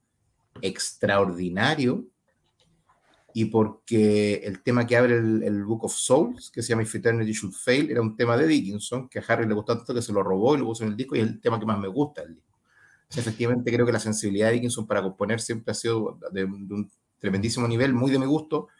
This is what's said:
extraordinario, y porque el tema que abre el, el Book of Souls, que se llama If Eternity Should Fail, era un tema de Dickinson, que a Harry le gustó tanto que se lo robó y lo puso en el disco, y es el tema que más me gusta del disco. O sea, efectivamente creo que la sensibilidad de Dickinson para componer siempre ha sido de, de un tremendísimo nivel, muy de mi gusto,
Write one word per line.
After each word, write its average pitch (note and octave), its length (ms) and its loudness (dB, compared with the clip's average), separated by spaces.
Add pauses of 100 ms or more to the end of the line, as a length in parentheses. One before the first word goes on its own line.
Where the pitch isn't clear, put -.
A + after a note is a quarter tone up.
(600)
extraordinario, G2 1500 0 (1300)
y A2+ 140 0
porque G#2+ 880 2 (100)
el G2+ 180 -8
tema B2 240 2
que A#2+ 100 4
abre A#2+ 200 6
el, A2 260 2
el G#2 220 -2
Book A2+ 200 -2
of - 100 -4
Souls, F3 560 0
que A#2 120 -8
se A#2 60 -6
llama A2+ 140 0
If A2 120 -6
Eternity A2+ 380 0
Should G2 220 -6
Fail, C#3+ 360 0
era A#2+ 100 0
un A2 160 -2
tema A#2 200 2
de D#3 100 2
Dickinson, B2 600 -2
que - 100 -12
a G#2 80 -6
Harry A#2 200 0
le G#2+ 80 0
gustó G#2+ 220 -2
tanto A#2+ 180 -6
que A#2 80 -2
se G#2+ 100 -8
lo G2+ 100 2
robó G2 320 2
y C#3+ 40 2
lo B2 80 -2
puso A2+ 180 -6
en G#2+ 60 -2
el G#2 60 -6
disco, C3 200 -6
y A#2+ 40 2
es A2 60 2
el A2 140 -6
tema A2+ 180 0
que G#2+ 80 -6
más G#2 120 -2
me G2 100 -6
gusta C#3+ 340 -4
del E2 140 -16
disco. - 160 -20 (560)
O - 40 -20
sea, A#2 100 -4
efectivamente A#2 500 0
creo A#2+ 120 4
que A#2 80 4
la A2 60 2
sensibilidad G#2+ 500 0
de A#2 60 4
Dickinson A#2+ 320 -2
para G2+ 160 0
componer G2+ 380 -2
siempre A2+ 320 -6
ha - 20 -8
sido A2+ 440 -2 (120)
de, F#2+ 120 -4
de - 20 -2
un G2+ 460 -6 (280)
tremendísimo A2+ 480 0
nivel, A#2+ 260 2
muy B2+ 200 2
de C3+ 80 4
mi C3 60 0
gusto, - 420 -2 (120)